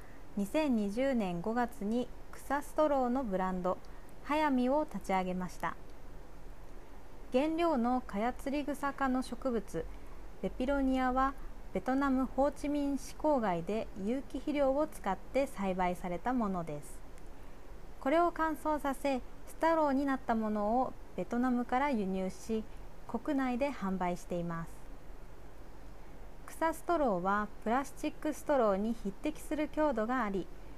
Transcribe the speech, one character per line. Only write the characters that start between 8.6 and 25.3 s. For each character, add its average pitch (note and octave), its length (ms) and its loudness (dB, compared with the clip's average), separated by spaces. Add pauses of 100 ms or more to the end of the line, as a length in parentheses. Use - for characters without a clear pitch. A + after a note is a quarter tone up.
グ C#4 140 -2
サ C#4 160 -2
科 C#4 160 0
の B3+ 140 2
植 B3+ 280 -4
物、 G3+ 340 -2 (580)
ペ F#3+ 80 -2
ピ B3+ 160 -2
ロ C#4 140 4
ニ C4 200 4
ア B3+ 100 2
は、 C4 240 4 (400)
ベ F#3+ 60 0
ト C4 160 0
ナ C#4 120 4
ム C4 180 4 (100)
ホ C4+ 100 6
ー D4 60 2
チ D4 160 -4
ミ C#4+ 180 2
ン C#4 120 0
市 - 200 -6
郊 D4+ 220 4
外 F3 240 2
で G#3 240 -2 (160)
有 B3+ 240 0
機 - 100 -6
肥 D4 140 -2
料 C4+ 240 4
を D4+ 100 4
使 B3+ 240 -4
っ F#3 60 0
て C4+ 320 0
栽 G3 260 0
培 F3+ 220 2
さ F#3+ 120 -4
れ F3 120 -2
た A#3+ 120 0
も A#3 160 2
の F#3 140 0
で D3 220 -6
す。 - 160 -8 (1000)
こ C4+ 100 0
れ E4 100 8
を F4 120 6
乾 D#4+ 220 0
燥 D4+ 260 0
さ C#4 140 0
せ、 C4+ 240 0 (300)
ス - 120 -8
ト E4 140 6
ロ D#4 140 6
ー - 20 4
に C4+ 160 4
な C4+ 120 2
っ - 60 -8
た A#3 120 2
も A3 140 2
の G#3+ 320 4
を - 100 0 (240)
ベ F3+ 80 0
ト A#3+ 160 0
ナ B3+ 100 4
ム B3 140 2
か B3+ 160 0
ら D4 100 2
輸 G#3+ 140 2
入 F#3+ 260 0
し、 A3 320 -2 (440)
国 C4+ 320 -2
内 B3+ 180 0
で C#4 140 0
販 F#3+ 280 -2
売 F3+ 180 0
し - 80 -8
て F#3 100 -6
い F3 100 -2
ま E3 200 -4
す。 - 60 -8 (1800)